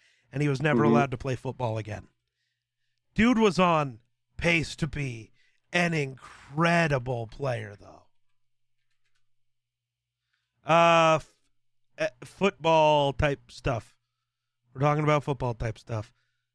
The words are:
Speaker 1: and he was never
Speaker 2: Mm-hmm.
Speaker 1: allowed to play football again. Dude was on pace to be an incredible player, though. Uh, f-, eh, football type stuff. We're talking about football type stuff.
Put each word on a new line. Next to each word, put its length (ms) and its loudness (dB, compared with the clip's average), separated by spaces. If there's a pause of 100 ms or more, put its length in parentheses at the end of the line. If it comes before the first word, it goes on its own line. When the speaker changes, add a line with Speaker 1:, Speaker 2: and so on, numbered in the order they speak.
(340)
Speaker 1:
and 80 -4
he 80 0
was 140 -2
never 180 2
Speaker 2:
Mm-hmm. 120 4
Speaker 1:
allowed 180 2
to 60 -8
play 180 -6
football 420 -6
again. 300 -10 (1040)
Dude 240 4
was 220 2
on 400 0 (360)
pace 420 -2
to 100 -4
be 420 -10 (420)
an 220 0
incredible 1300 -2
player, 520 -8
though. 220 -20 (2750)
Uh, 520 4
f-, 160 -10 (680)
eh, 100 -4 (140)
football 880 0
type 380 -4
stuff. 440 -8 (800)
We're 80 -6
talking 220 2
about 200 2
football 300 -4
type 240 -6
stuff. 360 -10 (420)